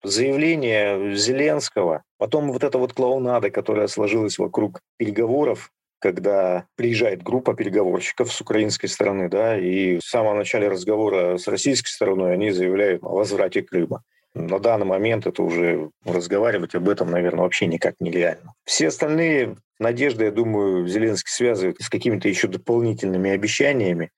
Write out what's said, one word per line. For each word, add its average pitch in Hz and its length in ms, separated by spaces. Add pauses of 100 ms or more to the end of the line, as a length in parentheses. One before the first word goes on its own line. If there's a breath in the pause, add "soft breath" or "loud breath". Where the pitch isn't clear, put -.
заявления 110 1120
Зеленского, 120 880 (160)
потом 143 340
вот 123 100
эта 135 140
вот 127 160
клоунада, 123 560
которая 104 380
сложилась 104 500
вокруг 98 440 (180)
переговоров, 117 720 (300)
когда 92 680 (100)
приезжает 110 460
группа 123 320
переговорщиков 98 760
с - 120
украинской 107 460
стороны, 98 420
да, 107 280
и 92 380
в 82 80
самом 110 320
начале 101 320
разговора 95 720
с 90 100
российской 123 400
стороной 95 460
они 104 160
заявляют 92 520
о 87 120
возврате 98 480
Крыма. 87 400 (320)
На 87 260
данный 107 260
момент 98 400
это 90 160
уже 85 480 (140)
разговаривать 90 720
об 87 120
этом, 95 220
наверное, 87 320
вообще 90 240
никак 85 340
нереально. 85 540 (100)
Все - 240
остальные 156 680 (240)
надежды, 120 440
я 104 60
думаю, 101 560
Зеленский 104 460
связывает 98 480
с - 80
какими-то 107 400
ещё 98 180
дополнительными 98 840
обещаниями. 101 880